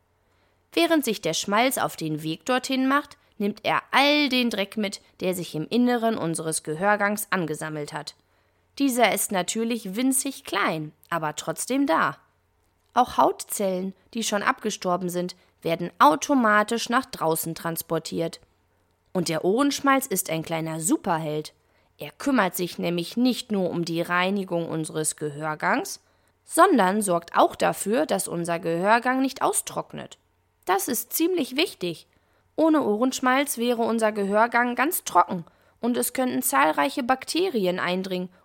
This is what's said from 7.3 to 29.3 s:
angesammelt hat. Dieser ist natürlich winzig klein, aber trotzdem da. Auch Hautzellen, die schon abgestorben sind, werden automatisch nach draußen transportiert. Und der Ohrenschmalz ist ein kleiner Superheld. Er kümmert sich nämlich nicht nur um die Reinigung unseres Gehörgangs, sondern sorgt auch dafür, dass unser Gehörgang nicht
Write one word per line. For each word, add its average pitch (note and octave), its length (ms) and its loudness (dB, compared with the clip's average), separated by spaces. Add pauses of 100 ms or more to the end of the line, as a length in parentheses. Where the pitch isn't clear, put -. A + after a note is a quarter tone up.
angesammelt D3+ 640 -4
hat. D3 220 -10 (640)
Dieser A#3+ 340 4
ist G#3 200 -2
natürlich G#3+ 640 -2
winzig C4 480 0
klein, D#3+ 480 -2 (180)
aber D#3 240 -2
trotzdem C4 520 -2
da. A#3 320 2 (760)
Auch B3 220 2
Hautzellen, F#3+ 800 0 (200)
die A3+ 80 -4
schon G3+ 220 -2
abgestorben F#3+ 640 -2
sind, F3 260 -4 (260)
werden E3 380 -2
automatisch A#3 920 4
nach B3 180 0
draußen D#3+ 500 -2
transportiert. E3 800 -6 (760)
Und F3+ 160 0
der D#3 160 -2
Ohrenschmalz C4+ 640 2
ist - 240 -4
ein D#3+ 120 -2
kleiner D#3+ 380 -4
Superheld. D#3+ 720 -2 (460)
Er D3 140 -12
kümmert A#3 420 0
sich F3 240 -4
nämlich F3 380 -2
nicht A#3+ 340 0
nur F#3+ 200 0
um E3+ 140 -2
die E3 180 -2
Reinigung F3+ 640 0
unseres D#3+ 480 -4
Gehörgangs, D#3 840 -4 (440)
sondern A3 580 4
sorgt E3+ 340 -2
auch D#4+ 200 4
dafür, G3+ 500 0
dass F#3+ 220 -2
unser E3+ 320 -4
Gehörgang A3+ 600 2
nicht C4+ 220 -2